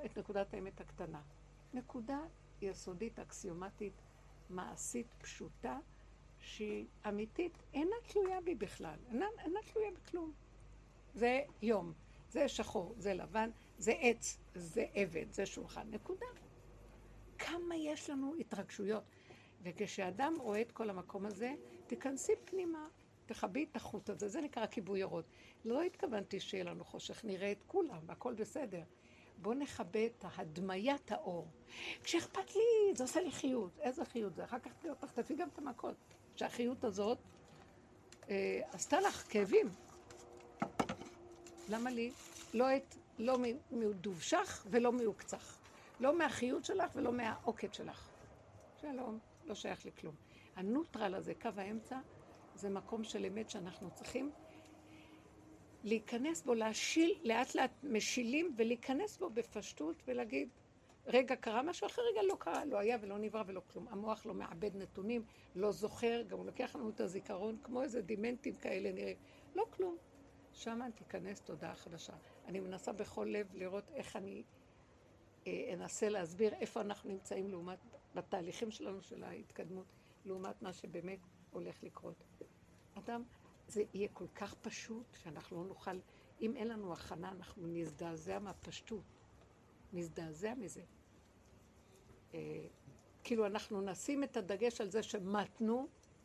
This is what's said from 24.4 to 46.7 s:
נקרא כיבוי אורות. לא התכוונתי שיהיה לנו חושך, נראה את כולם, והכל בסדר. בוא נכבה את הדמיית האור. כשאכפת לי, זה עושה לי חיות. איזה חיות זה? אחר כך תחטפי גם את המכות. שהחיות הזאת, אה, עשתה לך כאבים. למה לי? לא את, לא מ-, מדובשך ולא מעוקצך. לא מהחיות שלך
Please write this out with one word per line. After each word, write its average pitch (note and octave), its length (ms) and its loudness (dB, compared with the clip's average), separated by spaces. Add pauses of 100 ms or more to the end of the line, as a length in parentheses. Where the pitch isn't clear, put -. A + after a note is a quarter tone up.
נקרא B3 260 0
כיבוי F#3+ 360 0
אורות. E3+ 220 -2 (400)
לא A#3+ 160 4
התכוונתי A3+ 580 0
שיהיה F#3 240 -2
לנו E3+ 220 -6
חושך, - 400 -8
נראה G3+ 260 0
את G3+ 160 -4
כולם, D4 380 4
והכל F3 280 -4
בסדר. G#3 500 -4 (540)
בוא G3 160 0
נכבה A3 520 2
את A3+ 200 -2 (120)
הדמיית F#3+ 760 2
האור. F3 360 -2 (560)
כשאכפת - 520 2
לי, G#4+ 400 10
זה B3+ 80 2
עושה B3+ 180 4
לי E4 100 2
חיות. A#3+ 480 2
איזה B3 260 2
חיות G3+ 300 0
זה? F3 80 -4
אחר A#3 160 -2
כך D4 120 -8 (280)
תחטפי - 360 -2
גם E4+ 180 2
את - 40 -18
המכות. C#4+ 380 -4 (400)
שהחיות A#3+ 480 0
הזאת, G#3 340 4 (1120)
אה, G3 320 4 (100)
עשתה C#4+ 300 4
לך G4 280 4
כאבים. A3 400 8 (2000)
למה A3+ 200 2
לי? A#3+ 220 2 (420)
לא C4 220 8
את, C4+ 200 0 (240)
לא B3 180 6
מ-, B3 420 2
מדובשך G#3 920 2
ולא A#3+ 220 8
מעוקצך. - 640 0 (420)
לא C#4 180 8
מהחיות C4+ 480 4
שלך F#4 300 2